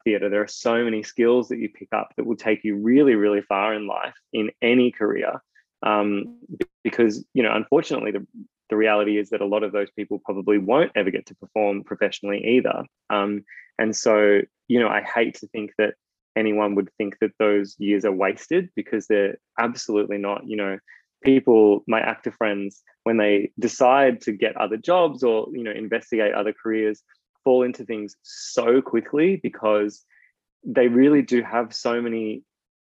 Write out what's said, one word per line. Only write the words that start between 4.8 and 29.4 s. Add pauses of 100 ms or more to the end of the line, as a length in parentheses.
career. (400)
Um, (180)
b-, (180)
because, (100)
you
know,
unfortunately,
the, (440)
the
reality
is
that
a
lot
of
those
people
probably
won't
ever
get
to
perform
professionally
either. (260)
Um, (340)
and
so, (280)
you
know,
I
hate
to
think
that (420)
anyone
would
think
that
those
years
are
wasted,
because
they're (220)
absolutely
not.
You
know, (460)
people,
my
actor
friends, (200)
when
they
decide
to
get
other
jobs
or,
you
know,
investigate
other
careers, (420)
fall
into
things
so
quickly